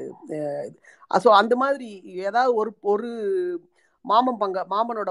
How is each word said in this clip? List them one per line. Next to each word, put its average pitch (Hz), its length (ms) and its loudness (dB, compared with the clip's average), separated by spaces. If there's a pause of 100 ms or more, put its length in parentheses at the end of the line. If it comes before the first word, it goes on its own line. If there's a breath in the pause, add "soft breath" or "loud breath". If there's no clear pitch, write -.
(280)
அஹ், - 920 -6
so 214 160 8
அந்த 220 220 6
மாதிரி 247 460 -4
ஏதாவது 202 520 0
ஒரு, 214 260 -2
ஒரு 208 280 0 (920)
மாமன் 233 400 2
பங்கா-, 190 300 -2
மாமனோட 214 400 -2